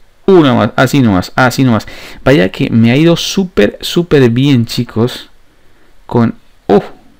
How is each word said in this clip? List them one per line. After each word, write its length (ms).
Una 280
más. 220
Así 240
nomás, 360
así 280
nomás. 220
Vaya 260
que 200
me 200
ha 60
ido 200
súper, 640
súper 500
bien, 360
chicos. 640
Con, 280
uf, 180